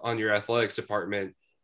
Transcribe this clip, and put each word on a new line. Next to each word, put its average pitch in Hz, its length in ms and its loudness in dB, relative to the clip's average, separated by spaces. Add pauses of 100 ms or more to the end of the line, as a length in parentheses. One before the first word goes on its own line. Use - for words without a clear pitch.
on 117 160 -2
your 110 160 2
athletics 113 420 2
department. 98 580 -4 (300)